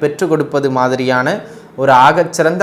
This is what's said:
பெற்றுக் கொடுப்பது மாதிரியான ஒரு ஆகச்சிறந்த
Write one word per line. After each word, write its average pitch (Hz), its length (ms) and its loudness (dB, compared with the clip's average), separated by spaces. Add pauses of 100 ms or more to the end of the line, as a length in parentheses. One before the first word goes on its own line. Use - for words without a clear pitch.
பெற்றுக் 151 300 -4
கொடுப்பது 143 360 -2 (100)
மாதிரியான 127 500 -2 (520)
ஒரு 135 120 2 (140)
ஆகச்சிறந்த 165 560 0